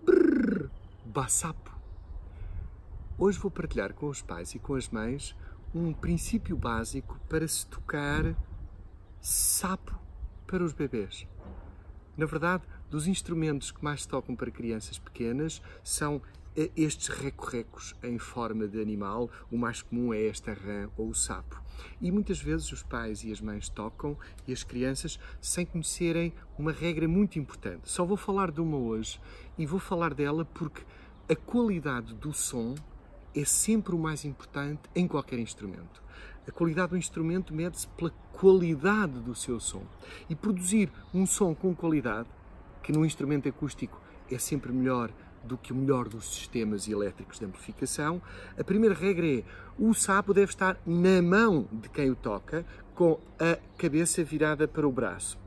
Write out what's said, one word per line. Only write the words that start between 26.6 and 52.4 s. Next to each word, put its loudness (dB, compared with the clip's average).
regra 0
muito 4
importante. -8
Só 2
vou 2
falar 0
de -4
uma 2
hoje -2
e 0
vou 0
falar 0
dela 2
porque -8
a 8
qualidade 0
do -6
som -2
é 2
sempre 4
o 2
mais -2
importante -6
em 4
qualquer -2
instrumento. -8
A -10
qualidade 2
do 0
instrumento -2
mede-se -2
pela -4
qualidade 6
do -4
seu -4
som. -6
E -2
produzir 2
um 4
som 4
com 2
qualidade, 2
que -2
num 6
instrumento 0
acústico -6
é -2
sempre -2
melhor 2
do -4
que -8
o 0
melhor 4
dos -8
sistemas 0
elétricos -2
de -6
amplificação, -4
a 0
primeira 6
regra 2
é: 4
o 6
sapo 4
deve 8
estar 2
na 8
mão 6
de -8
quem 2
o 2
toca, -4